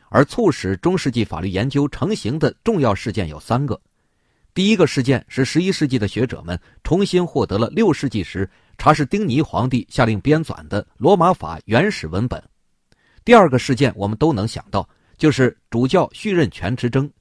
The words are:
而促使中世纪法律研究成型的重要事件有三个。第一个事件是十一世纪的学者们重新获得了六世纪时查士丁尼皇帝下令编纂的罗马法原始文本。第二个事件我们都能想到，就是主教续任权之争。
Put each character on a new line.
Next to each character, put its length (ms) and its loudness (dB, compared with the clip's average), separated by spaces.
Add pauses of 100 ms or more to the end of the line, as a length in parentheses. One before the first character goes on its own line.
而 160 4
促 260 0
使 280 -4
中 180 0
世 140 -2
纪 160 -2
法 160 -8
律 80 -4
研 180 -2
究 180 0
成 300 -4
型 220 -6
的 120 0 (140)
重 160 0
要 140 2
事 180 -6
件 160 -6
有 100 -14
三 280 -2
个。 120 -6 (760)
第 160 2
一 40 4
个 120 4
事 160 -2
件 260 0
是 160 -2
十 180 0
一 80 0
世 160 -2
纪 120 -2
的 100 -2
学 180 -2
者 140 -12
们 180 -8 (240)
重 220 0
新 220 0
获 180 -2
得 140 -2
了 100 0
六 240 2
世 160 -4
纪 160 -4
时 240 -6 (300)
查 160 4
士 100 0
丁 240 -2
尼 140 0
皇 260 -2
帝 220 -2
下 160 0
令 120 -2
编 240 2
纂 260 -12
的 180 -4 (100)
罗 180 4
马 160 4
法 360 -6
原 260 0
始 140 -10
文 200 -2
本。 160 -8 (800)
第 120 6
二 160 8
个 80 2
事 160 0
件 200 2
我 140 -4
们 80 -4
都 160 2
能 160 -2
想 220 -10
到， 180 -4 (300)
就 120 4
是 240 2 (140)
主 180 0
教 280 2
续 180 -6
任 180 2
权 240 -6
之 140 -4
争。 220 -2 (100)